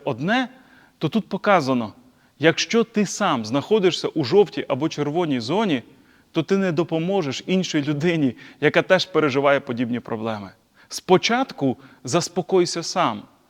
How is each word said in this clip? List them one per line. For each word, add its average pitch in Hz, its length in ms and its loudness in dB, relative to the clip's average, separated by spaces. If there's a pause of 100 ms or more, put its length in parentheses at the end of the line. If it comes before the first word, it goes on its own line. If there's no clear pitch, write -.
одне, 190 440 -2 (500)
то 165 100 -2
тут 214 200 -2
показано, 135 640 0 (460)
якщо 214 460 2
ти 208 220 -2
сам 151 380 -2
знаходишся 151 640 0
у 156 160 -2
жовтій 156 440 2
або 135 200 -2
червоній 147 520 -2
зоні, 156 420 -2 (500)
то 160 100 0
ти 196 140 0
не 190 160 0
допоможеш 165 760 -2
іншій 175 360 0
людині, 147 540 0 (240)
яка 151 220 4
теж 180 240 2
переживає 143 540 2
подібні 120 400 -4
проблеми. 107 500 -8 (380)
Спочатку 185 880 0 (280)
заспокойся 170 800 0
сам. 131 400 -2 (280)